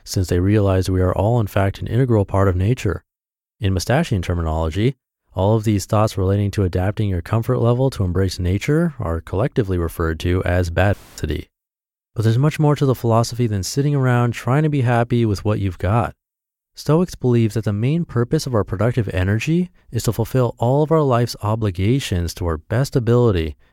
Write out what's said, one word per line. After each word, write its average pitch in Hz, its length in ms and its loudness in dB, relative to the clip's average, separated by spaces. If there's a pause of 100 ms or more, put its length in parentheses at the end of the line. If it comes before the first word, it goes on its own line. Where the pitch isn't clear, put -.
since 95 240 -2
they 90 100 2
realized 98 480 2
we 92 140 0
are 90 120 2
all 113 280 0
in 104 60 -2
fact 98 320 -2
an - 80 -8
integral 117 360 2
part 98 240 0
of 90 80 2
nature. 98 480 0 (560)
In 95 140 0
mustachian 117 480 0
terminology, 82 760 -2 (380)
all 101 220 2
of 110 100 0
these 104 200 0
thoughts 107 320 0
relating 98 340 2
to 104 120 0
adapting 95 460 -2
your 90 120 -2
comfort 117 380 -2
level 120 320 2
to - 120 -2
embrace 90 360 0
nature 143 600 0
are 82 220 -4
collectively 98 560 -2
referred 82 440 -2
to 87 220 0
as 87 280 0
badicity. - 760 -2 (680)
But 113 80 -2
there's 113 160 2
much 147 200 0
more 147 160 4
to 143 120 0
the 127 80 4
philosophy 117 500 0
than 104 160 -2
sitting 143 320 -2
around 123 380 2
trying 131 320 0
to 156 60 2
be 143 120 0
happy 117 460 2
with 101 180 -2
what 104 140 0
you've 98 180 -4
got. 92 380 0 (580)
Stoics 165 400 0
believe 120 400 2
that 113 120 -4
the 107 80 -2
main 139 320 -2
purpose 123 420 -2
of 127 80 -2
our 101 80 2
productive 104 500 -2
energy 113 560 0 (220)
is 117 120 -4
to 113 100 0
fulfill 120 440 0
all 131 240 2
of 151 100 0
our 160 120 2
life's 120 400 0
obligations 107 920 -2
to - 140 -6
our 80 100 -2
best - 380 -2
ability 113 600 2 (180)